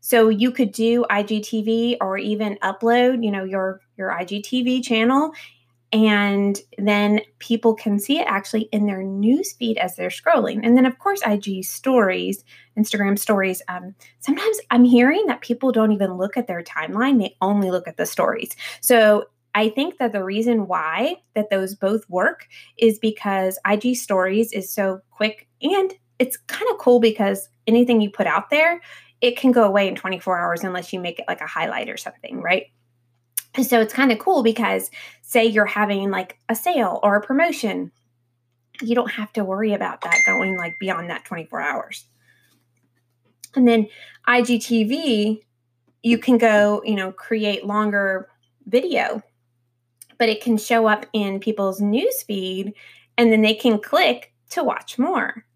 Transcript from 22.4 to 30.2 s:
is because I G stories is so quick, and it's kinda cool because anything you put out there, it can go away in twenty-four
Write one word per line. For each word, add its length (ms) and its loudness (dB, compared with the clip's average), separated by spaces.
is 220 4
because 680 -2
I 120 2
G 180 0
stories 580 0
is 180 -8
so 300 -4
quick, 380 -6
and 300 0
it's 180 -2
kinda 420 -4
cool 220 4
because 480 0
anything 340 4
you 100 0
put 160 -2
out 240 -2
there, 320 2
it 160 2
can 140 4
go 140 6
away 240 4
in 80 -6
twenty-four 420 -4